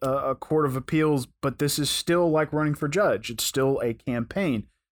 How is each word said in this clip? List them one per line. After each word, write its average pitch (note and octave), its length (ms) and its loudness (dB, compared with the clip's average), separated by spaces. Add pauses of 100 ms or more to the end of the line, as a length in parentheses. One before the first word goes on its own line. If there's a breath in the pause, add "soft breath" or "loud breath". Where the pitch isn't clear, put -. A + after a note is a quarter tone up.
a, C3+ 80 -2
a C3+ 240 0
court D#3 320 0
of C3 100 0
appeals, D3 500 0 (140)
but C3+ 180 -2
this C#3+ 200 0
is C#3+ 120 -2
still F3 400 2
like D#3 220 0
running D3+ 220 0
for D3+ 120 -4
judge. C#3+ 440 0
It's A2+ 140 -6
still C3+ 380 0
a A#2 120 -2
campaign. A#2+ 720 -4 (240)